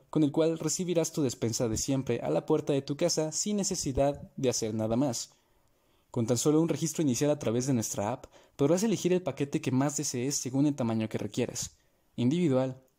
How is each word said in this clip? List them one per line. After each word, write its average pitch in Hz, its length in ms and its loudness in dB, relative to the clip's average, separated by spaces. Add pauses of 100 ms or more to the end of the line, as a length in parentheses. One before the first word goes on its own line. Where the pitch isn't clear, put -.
con 156 140 2
el 143 80 2
cual 160 260 2
recibirás 160 540 0
tu 165 100 -2
despensa 120 460 0
de 110 80 -2
siempre 135 460 -2
a 139 80 -4
la 156 160 0
puerta 151 260 0
de 139 100 0
tu 143 140 -6
casa 156 380 0
sin 208 240 -2
necesidad 143 800 -2
de 127 100 0
hacer 113 260 0
nada 110 220 0
más. 127 380 -2 (800)
Con 117 160 -2
tan 123 100 2
solo 151 240 4
un 165 80 2
registro 156 320 -2
inicial 143 300 2
a 147 60 0
través 123 300 -2
de 139 60 2
nuestra 110 400 0
app, - 140 -12 (280)
podrás 165 280 2
elegir 185 280 2
el 180 100 2
paquete 143 380 -2
que 143 120 -2
más 131 260 2
desees 135 380 -2
según 135 300 0
el 143 100 2
tamaño 113 340 0
que - 80 -6
requieras, - 580 -4 (400)
individual, 131 680 2 (160)